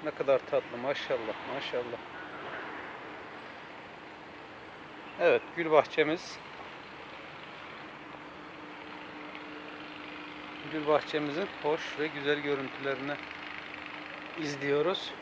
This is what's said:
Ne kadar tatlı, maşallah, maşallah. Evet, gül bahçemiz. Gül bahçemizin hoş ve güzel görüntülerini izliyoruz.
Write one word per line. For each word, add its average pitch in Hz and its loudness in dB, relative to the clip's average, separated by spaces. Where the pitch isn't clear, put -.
Ne 156 0
kadar 135 6
tatlı, 123 2
maşallah, 120 0
maşallah. 123 0
Evet, 170 10
gül 160 2
bahçemiz. 151 6
Gül 151 0
bahçemizin 151 4
hoş 151 2
ve 151 2
güzel 147 4
görüntülerini 139 0
izliyoruz. 147 4